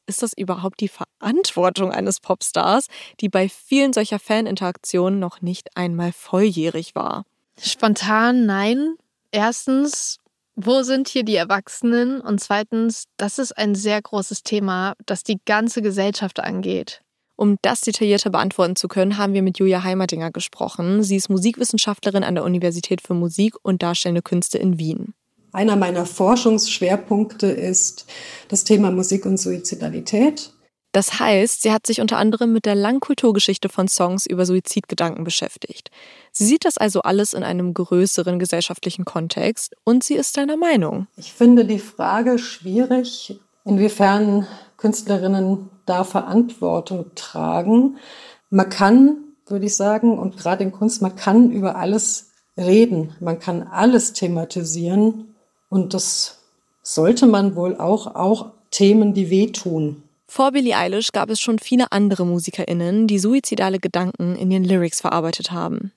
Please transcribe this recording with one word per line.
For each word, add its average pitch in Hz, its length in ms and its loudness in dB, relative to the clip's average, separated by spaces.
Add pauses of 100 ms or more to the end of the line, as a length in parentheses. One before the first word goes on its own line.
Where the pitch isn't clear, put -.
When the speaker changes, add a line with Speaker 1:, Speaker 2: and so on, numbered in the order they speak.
Speaker 1:
ist - 160 -8
das 233 140 -4
überhaupt 185 440 -6
die 202 100 -2
Verantwortung 190 1000 -2
eines 196 300 -4
Popstars, 185 680 -2 (340)
die 202 80 -2
bei 190 180 2
vielen 269 460 0
solcher 214 240 -2
Faninteraktionen 190 1000 -2
noch 175 220 -8
nicht 180 340 -8
einmal 175 380 -4
volljährig 170 840 -2
war? - 300 -6 (340)
Speaker 2:
Spontan 220 880 0
nein. 233 520 0 (360)
Erstens, 262 840 -2 (380)
wo 240 260 0
sind 262 260 -2
hier 254 140 -2
die 214 140 -2
Erwachsenen? 233 840 -2
Und 208 200 -2
zweitens, 220 640 -2 (120)
das 202 220 -6
ist 269 180 -6
ein 208 200 0
sehr 208 260 -2
großes 202 400 -6
Thema, 190 520 -4 (120)
das 190 160 -6
die 202 240 -4
ganze 220 360 0
Gesellschaft 202 580 -2
angeht. 185 600 -6 (360)
Speaker 1:
Um 208 260 2
das 233 200 0
detaillierter 208 480 0
beantworten 185 440 0
zu - 140 -4
können, 196 300 0
haben 202 140 0
wir 196 100 0
mit 185 180 0
Julia 185 240 2
Heimerdinger 180 480 -4
gesprochen. 185 720 -4
Sie 196 100 0
ist 190 160 -2
Musikwissenschaftlerin 202 920 0
an 180 100 -2
der 160 80 -2
Universität 175 600 -2
für - 120 -6
Musik 175 480 0
und 185 220 -2
Darstellende 175 360 -2
Künste - 380 -2
in 180 220 0
Wien. 160 340 -6 (380)
Speaker 3:
Einer 208 240 2
meiner 175 300 0
Forschungsschwerpunkte 208 1400 0
ist - 600 -2 (420)
das - 160 -2
Thema 202 260 4
Musik 185 360 0
und 190 120 0
Suizidalität. 180 1120 -2 (420)
Speaker 1:
Das - 280 0
heißt, 214 420 2
sie 220 80 2
hat 220 160 0
sich 233 140 -2
unter 220 180 0
anderem 226 340 2
mit 226 140 0
der 208 80 2
langen 208 240 0
Kulturgeschichte 208 720 0
von 190 180 0
Songs 185 400 0
über 180 180 -2
Suizidgedanken 180 800 -2
beschäftigt. - 680 -8 (440)
Sie - 120 0
sieht 269 200 4
das 330 140 0
also 202 240 0
alles 202 300 0
in 190 120 -6
einem 180 300 -2
größeren 180 640 0
gesellschaftlichen 180 640 -4
Kontext - 800 -4
und 247 180 4
sie - 140 -2
ist - 200 -2
deiner 294 200 -2
Meinung. 247 500 0 (100)
Speaker 3:
Ich - 160 -20
finde 240 320 8
die 202 140 0
Frage 220 600 0
schwierig, 240 1000 -2 (260)
inwiefern 202 840 2 (300)
Künstlerinnen 196 920 0 (160)
da 180 160 0
Verantwortung 185 1120 -2
tragen. 196 840 0 (500)
Man 190 200 2
kann, 254 500 6 (280)
würde 202 200 -4
ich 202 100 -2
sagen, 214 420 2
und 190 200 -6
gerade 190 260 -2
in 190 80 -2
Kunst, 214 300 -2
man 185 120 0
kann 233 380 6
über 196 240 -2
alles 190 560 -2 (240)
reden, 185 640 4
man 165 180 -4
kann 170 240 -6
alles 220 500 2
thematisieren 170 1200 -2 (320)
und 190 260 -2
das - 460 -4 (420)
sollte 233 460 4
man 196 260 4
wohl 180 220 -2
auch, 208 400 -2
auch 196 380 0 (180)
Themen, 208 420 6
die 180 160 0
wehtun. 165 720 0 (300)
Speaker 1:
Vor 269 200 2
Billie 247 240 2
Eilish 190 340 -2
gab 208 180 -2
es 220 120 -2
schon 226 180 0
viele 247 320 0
andere 196 340 2
MusikerInnen, 175 840 0
die 208 100 2
suizidale 196 640 0
Gedanken 180 560 -2
in 185 160 0
ihren 190 100 2
Lyrics 180 380 0
verarbeitet 165 500 -4
haben. 175 460 -6